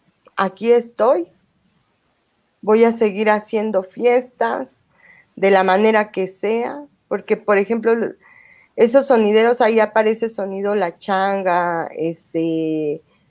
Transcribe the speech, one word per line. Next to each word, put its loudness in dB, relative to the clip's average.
aquí -2
estoy, 0
voy 4
a 4
seguir -2
haciendo -2
fiestas -4
de 0
la 4
manera 2
que -4
sea", -6
porque, -4
por 0
ejemplo, -2
l-, -4
esos 2
sonideros, 2
ahí 2
aparece 0
Sonido -6
La -4
Changa, -2
este, -4